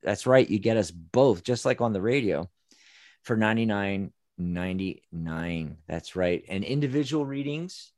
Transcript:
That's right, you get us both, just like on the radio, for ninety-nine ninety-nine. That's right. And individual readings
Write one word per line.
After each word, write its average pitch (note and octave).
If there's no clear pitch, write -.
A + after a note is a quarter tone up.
That's G2+
right, B2+
you G2+
get A2+
us F#2+
both, F2+
just B2
like B2+
on A#2
the G2
radio, G2
for A#2
ninety-nine G#2
ninety-nine. E2+
That's E2
right. F2+
And F#2+
individual C#3+
readings C#3+